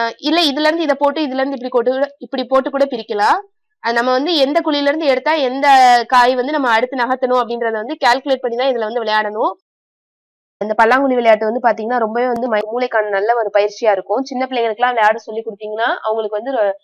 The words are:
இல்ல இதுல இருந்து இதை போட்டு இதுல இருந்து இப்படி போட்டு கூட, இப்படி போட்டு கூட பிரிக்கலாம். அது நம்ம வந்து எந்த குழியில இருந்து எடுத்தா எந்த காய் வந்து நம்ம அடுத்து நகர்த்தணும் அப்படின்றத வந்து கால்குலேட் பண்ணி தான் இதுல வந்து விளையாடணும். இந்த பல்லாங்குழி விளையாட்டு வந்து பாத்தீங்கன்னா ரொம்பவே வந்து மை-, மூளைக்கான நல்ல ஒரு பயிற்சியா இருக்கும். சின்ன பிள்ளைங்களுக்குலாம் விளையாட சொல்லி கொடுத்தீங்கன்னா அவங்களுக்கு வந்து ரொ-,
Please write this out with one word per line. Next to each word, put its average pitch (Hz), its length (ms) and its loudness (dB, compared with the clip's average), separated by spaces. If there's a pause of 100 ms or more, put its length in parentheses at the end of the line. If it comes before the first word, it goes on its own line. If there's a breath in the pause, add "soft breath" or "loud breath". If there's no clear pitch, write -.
(200)
இல்ல 320 220 0
இதுல 302 260 0
இருந்து 330 180 0
இதை 277 100 0
போட்டு 285 240 0
இதுல 262 200 -2
இருந்து 277 180 -4
இப்படி 254 140 -8
போட்டு 240 180 2
கூட, 269 160 -2 (120)
இப்படி 254 260 -6
போட்டு 262 260 0
கூட 269 140 0
பிரிக்கலாம். 233 560 -2 (440)
அது 233 120 -2
நம்ம 247 160 0
வந்து 285 240 0
எந்த 285 240 2
குழியில 285 300 0
இருந்து 311 200 0
எடுத்தா 262 220 0 (100)
எந்த 269 240 -2 (400)
காய் 247 280 4
வந்து 254 200 -2
நம்ம 269 160 0
அடுத்து 247 260 0
நகர்த்தணும் 254 440 0
அப்படின்றத 233 360 -4
வந்து 233 220 -6
கால்குலேட் 262 440 0
பண்ணி 233 140 -4
தான் 262 160 0
இதுல 226 160 -2
வந்து 233 160 -4
விளையாடணும். 214 480 -2 (1080)
இந்த 214 140 -4
பல்லாங்குழி 254 400 2
விளையாட்டு 226 340 4
வந்து 240 140 -2
பாத்தீங்கன்னா 226 360 0
ரொம்பவே 233 280 0
வந்து 240 220 -2
மை-, 214 180 0
மூளைக்கான 220 440 -2
நல்ல 202 240 0
ஒரு 220 180 0
பயிற்சியா 208 400 2
இருக்கும். 202 320 -2
சின்ன 254 200 -6
பிள்ளைங்களுக்குலாம் 240 500 -2
விளையாட 220 240 2
சொல்லி 220 240 -8
கொடுத்தீங்கன்னா 214 460 -6 (140)
அவங்களுக்கு 214 360 -4
வந்து 254 160 -6
ரொ-, 202 300 0